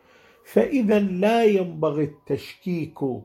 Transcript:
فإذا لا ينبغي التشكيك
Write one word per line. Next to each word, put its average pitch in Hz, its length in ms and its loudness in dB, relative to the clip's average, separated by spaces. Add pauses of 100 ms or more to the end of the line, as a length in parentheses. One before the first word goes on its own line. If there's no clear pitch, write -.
(440)
فإذا 220 540 2
لا 208 460 2
ينبغي 160 600 0
التشكيك - 960 -8 (260)